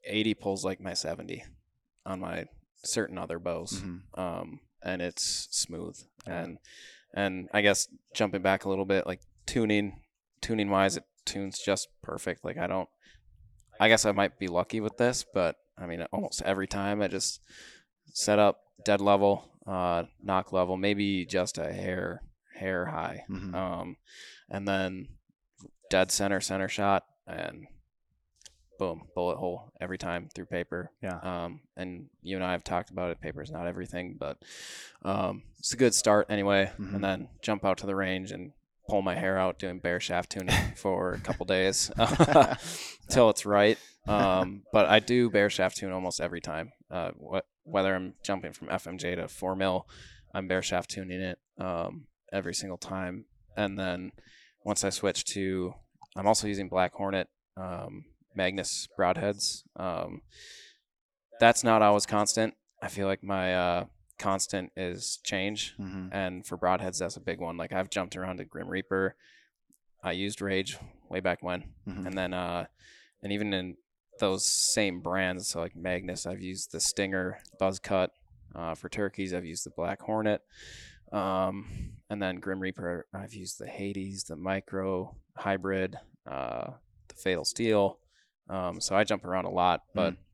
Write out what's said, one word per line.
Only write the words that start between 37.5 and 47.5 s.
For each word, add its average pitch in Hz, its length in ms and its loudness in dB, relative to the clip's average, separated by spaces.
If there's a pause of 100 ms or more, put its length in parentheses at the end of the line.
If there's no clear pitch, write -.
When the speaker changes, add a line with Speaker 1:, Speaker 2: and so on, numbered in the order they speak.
Speaker 1:
out 95 140 4
to 98 80 -8
the 98 80 -2
range 95 380 0
and 92 200 -10 (360)
pull 104 140 4
my 92 120 2
hair 95 240 2
out 92 220 2
doing 92 180 -4
bare 87 220 0
shaft 87 300 -2
tuning 90 340 2
Speaker 2:
<laughs> - 120 -6
Speaker 1:
for 92 360 0
a - 80 -6
couple - 260 -4
days 95 500 2
<laughs> - 1120 4
till 120 220 8
it's - 160 0
right. 104 320 8 (300)
Um, 98 640 2
but 104 140 8
I 104 120 10
do 120 320 4
bare 101 200 4
shaft 92 260 0
tune 95 160 -6
almost 92 280 -4
every 85 200 -4
time. 80 320 -8 (180)
Uh, 87 220 -4
wh-, - 340 -6 (220)